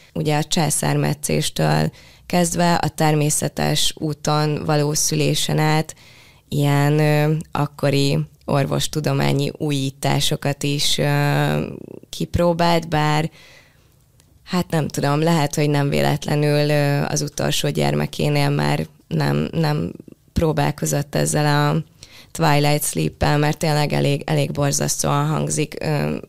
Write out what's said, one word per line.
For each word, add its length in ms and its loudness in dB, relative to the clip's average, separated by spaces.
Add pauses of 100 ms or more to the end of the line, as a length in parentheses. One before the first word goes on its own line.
(140)
ugye 220 0
a 80 0
császármetszéstől 1500 0 (360)
kezdve 480 2
a 140 0
természetes 1080 0
úton 680 -2
való 280 2
szülésen 680 0
át 360 2 (540)
ilyen, 500 2
ö, 360 2 (180)
akkori 680 0 (260)
orvostudományi 1120 0
újításokat 1040 -2
is, 360 0
ö, 680 0 (440)
kipróbált, 800 0
bár 420 0 (1120)
hát 260 -2
nem 180 0
tudom, 320 0
lehet, 340 2
hogy 160 0
nem 180 2
véletlenül, 840 0
ö, 340 2
az 180 -2
utolsó 460 -2
gyermekénél 840 0
már 360 0 (220)
nem, 440 0
nem 400 -2 (400)
próbálkozott 840 -2
ezzel 540 2
a 140 0 (480)
twilight 540 2
sleep-el, 540 0
mert 200 0
tényleg 340 0
elég, 340 0
elég 240 0
borzasztóan 760 -2
hangzik, 540 -2
ö, 360 -2 (120)